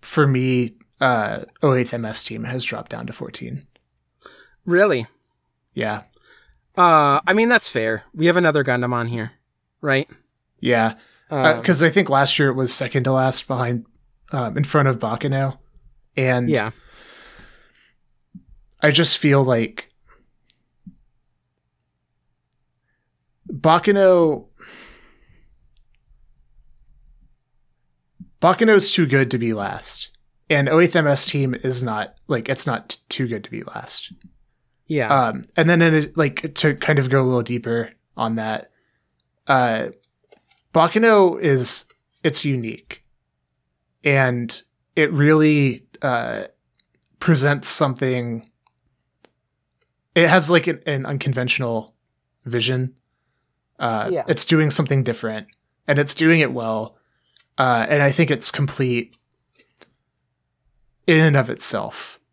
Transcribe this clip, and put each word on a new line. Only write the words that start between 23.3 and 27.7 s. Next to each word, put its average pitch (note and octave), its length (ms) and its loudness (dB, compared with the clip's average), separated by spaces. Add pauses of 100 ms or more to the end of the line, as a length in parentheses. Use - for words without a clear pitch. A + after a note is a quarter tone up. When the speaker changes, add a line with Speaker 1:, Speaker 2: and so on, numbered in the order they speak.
Speaker 1:
Baccano, E3+ 1000 2 (4000)